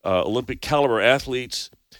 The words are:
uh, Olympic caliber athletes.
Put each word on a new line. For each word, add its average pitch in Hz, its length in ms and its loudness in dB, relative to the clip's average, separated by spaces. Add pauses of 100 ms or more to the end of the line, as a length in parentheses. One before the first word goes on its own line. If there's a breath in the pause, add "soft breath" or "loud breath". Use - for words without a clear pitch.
uh, 92 200 2
Olympic 120 380 -4
caliber 143 400 2
athletes. 127 680 0 (300 soft breath)